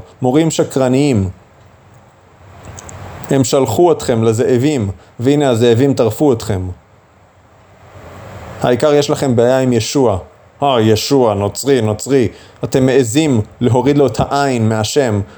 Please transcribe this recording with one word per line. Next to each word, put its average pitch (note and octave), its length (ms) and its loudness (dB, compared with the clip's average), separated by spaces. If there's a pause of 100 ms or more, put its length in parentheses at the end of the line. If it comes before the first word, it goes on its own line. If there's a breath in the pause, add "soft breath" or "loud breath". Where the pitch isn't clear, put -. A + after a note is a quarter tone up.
(220 loud breath)
מורים D3+ 280 2
שקרניים. C3 760 0 (2000)
הם C#3 140 2
שלחו D3 480 2
אתכם A#2 320 -2
לזאבים, A#2 680 0 (300 soft breath)
והנה C#3+ 280 2
הזאבים A#2+ 460 2
טרפו B2+ 380 2
אתכם. G#2 280 -4 (2000)
העיקר C#3 320 2
יש C#3+ 160 2
לכם C3+ 260 -2
בעיה B2 220 2
עם B2+ 140 0
ישוע. A2+ 460 0 (440)
"אה, C3 180 2
ישוע, A2 540 2
נוצרי, A2+ 460 -2
נוצרי." A2 480 -2 (360 loud breath)
אתם C3 220 0
מעזים C3 540 2 (200)
להוריד B2 380 2
לו C#3 80 4
את B2+ 140 -4
העין C3+ 480 -2
מהשם, A2 520 -2 (180 loud breath)